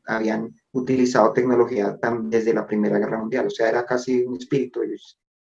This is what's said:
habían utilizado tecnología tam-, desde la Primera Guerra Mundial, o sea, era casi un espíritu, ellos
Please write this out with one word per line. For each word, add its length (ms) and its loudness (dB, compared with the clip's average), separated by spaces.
habían 480 -2
utilizado 600 4
tecnología 680 2
tam-, 300 -2
desde 240 2
la 140 -2
Primera 320 0
Guerra 180 -2
Mundial, 300 -4
o 20 -4
sea, 200 0
era 180 -2
casi 360 0
un 140 -6
espíritu, 460 -4
ellos 340 -10